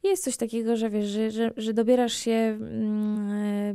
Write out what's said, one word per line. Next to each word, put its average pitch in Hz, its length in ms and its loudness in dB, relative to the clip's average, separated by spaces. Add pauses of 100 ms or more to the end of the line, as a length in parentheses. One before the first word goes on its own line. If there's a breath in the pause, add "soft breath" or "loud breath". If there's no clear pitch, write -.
jest 381 200 2
coś 254 140 -2
takiego, 226 400 0
że 220 120 0
wiesz, 208 200 0
że, 220 220 -2
że, 226 260 0
że 220 160 -2
dobierasz 240 400 4
się, - 180 -2
mm, 214 1000 0 (440)